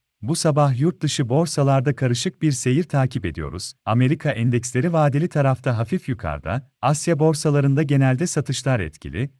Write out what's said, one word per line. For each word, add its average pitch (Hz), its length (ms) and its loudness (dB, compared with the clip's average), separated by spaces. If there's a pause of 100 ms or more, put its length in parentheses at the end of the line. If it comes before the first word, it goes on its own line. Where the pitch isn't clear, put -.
(220)
Bu 135 140 -2
sabah 143 440 2
yurt 175 220 0
dışı 139 260 -2
borsalarda 139 680 0
karışık 123 460 -2
bir 151 100 2
seyir 131 320 0
takip 127 420 -2
ediyoruz. 80 460 -8 (120)
Amerika 127 460 0
endeksleri 123 640 -2
vadeli 151 360 2
tarafta 131 500 0
hafif 180 300 -4
yukarıda, 87 640 -6 (120)
Asya 151 360 0
borsalarında 147 640 2
genelde 135 440 2
satışlar 131 540 -2
etkili, 80 600 -6